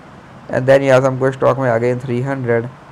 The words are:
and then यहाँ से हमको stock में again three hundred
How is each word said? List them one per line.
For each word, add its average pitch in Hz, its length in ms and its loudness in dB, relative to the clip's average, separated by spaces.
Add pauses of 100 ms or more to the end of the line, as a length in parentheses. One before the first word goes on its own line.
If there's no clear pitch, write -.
(480)
and 127 200 -2
then 139 120 6
यहाँ 131 200 4
से 135 60 0
हमको 131 240 0
stock 127 280 0
में 135 120 -2
again 120 340 -2
three 123 160 -4
hundred 123 460 -2 (240)